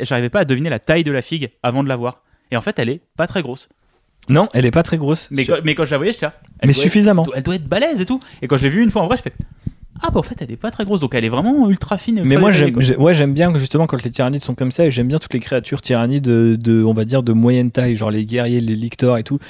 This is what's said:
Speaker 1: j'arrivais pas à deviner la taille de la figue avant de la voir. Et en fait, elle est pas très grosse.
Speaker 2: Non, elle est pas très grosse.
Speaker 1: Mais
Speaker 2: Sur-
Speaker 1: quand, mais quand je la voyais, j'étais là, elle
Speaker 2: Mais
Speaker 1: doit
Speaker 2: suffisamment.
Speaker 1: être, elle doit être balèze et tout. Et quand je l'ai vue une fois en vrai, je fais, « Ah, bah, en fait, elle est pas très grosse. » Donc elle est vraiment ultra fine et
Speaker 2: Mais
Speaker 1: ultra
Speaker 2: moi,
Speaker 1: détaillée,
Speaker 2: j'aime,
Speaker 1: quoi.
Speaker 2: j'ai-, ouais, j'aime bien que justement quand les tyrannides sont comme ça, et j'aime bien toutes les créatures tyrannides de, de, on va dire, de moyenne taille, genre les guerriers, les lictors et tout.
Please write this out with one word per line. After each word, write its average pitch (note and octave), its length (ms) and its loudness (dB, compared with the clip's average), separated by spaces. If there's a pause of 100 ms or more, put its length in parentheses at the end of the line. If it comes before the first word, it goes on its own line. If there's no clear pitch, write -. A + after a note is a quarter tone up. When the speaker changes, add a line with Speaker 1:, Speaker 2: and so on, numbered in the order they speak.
Speaker 1:
j'arrivais A#2+ 260 -2
pas G3+ 120 0
à F#3 40 2
deviner C#3 260 -2
la A#2+ 80 -4
taille E3 240 2
de D3 80 -2
la C3+ 120 -2
figue D3 280 -8 (140)
avant B2+ 180 0
de C#3+ 60 -2
la C3 80 -2
voir. A#2+ 260 -8 (300)
Et B2 40 0
en A2+ 40 -2
fait, G#3 180 -6
elle A#2+ 120 0
est D#3 100 -6 (160)
pas E3 100 -2
très F#3 160 -4
grosse. B2+ 260 -12 (640)
Speaker 2:
Non, E3+ 240 4
elle B2 120 2
est A#2+ 40 2
pas E3 140 2
très - 120 -4
grosse. D#3 360 -2
Speaker 1:
Mais C#3 100 -2
Speaker 2:
Sur- D#3 140 -2
Speaker 1:
quand, D3+ 80 -4
mais D#3 100 0
quand D#3+ 100 -2
je C3+ 60 -4
la D3 60 -2
voyais, E3+ 160 -2
j'étais E3 140 -6
là, D3 80 -8 (260)
elle C3 80 2
Speaker 2:
Mais C#3 60 6
Speaker 1:
doit C#3 80 2
Speaker 2:
suffisamment. G3+ 420 4
Speaker 1:
être, C#3 100 -4
elle C3+ 80 -4
doit F3 140 -2
être D#3 120 -8
balèze A#3+ 320 0
et F#3 60 -2
tout. B3+ 140 -2 (200)
Et C#3 60 -8
quand C#3 100 2
je B2 60 2
l'ai C#3 80 4
vue F#3+ 140 2
une G#3+ 80 2
fois G#3+ 100 0
en D#3+ 60 0
vrai, B3 80 0
je - 60 -4
fais, « - 100 -8 (720)
Ah, E4 80 -2
bah, - 80 0
en D#3+ 60 0
fait, - 160 -12
elle B2 100 -10
est A#2 60 -10
pas A3 160 -6
très A3 120 -4
grosse. » G3 180 0
Donc C3+ 120 -2
elle A#2 100 0
est A2+ 40 0
vraiment G#3+ 420 2
ultra G3 280 -2
fine A3+ 200 -2
et F#3+ 40 -2
Speaker 2:
Mais D3 140 2
Speaker 1:
ultra - 40 4
Speaker 2:
moi, G3+ 100 4
Speaker 1:
détaillée, D3+ 160 4
Speaker 2:
j'aime, B2+ 80 0
Speaker 1:
quoi. B2 80 2
Speaker 2:
j'ai-, B2+ 140 2
ouais, E3 180 4
j'aime D3 200 2
bien E3+ 180 2
que D#3 60 2
justement D3 280 0
quand B2+ 160 -4
les A#2 80 -4
tyrannides C3+ 320 -2
sont C3 120 -6
comme B2+ 180 -2
ça, E3+ 140 2
et D3+ 40 2
j'aime B2 180 0
bien D3 100 0
toutes - 160 -10
les B2 60 -2
créatures C3 420 -6
tyrannides B2+ 420 0
de, A#2 340 4
de, A2+ 240 2
on A2 120 2
va A2 100 0
dire, C3 180 0
de A#2+ 120 0
moyenne B2 360 4
taille, B2 260 0
genre G#2+ 140 -2
les G#2+ 160 -2
guerriers, A#2+ 340 0
les A2+ 140 -2
lictors A#2+ 440 0
et A2+ 60 -6
tout. C#3+ 140 -4 (120)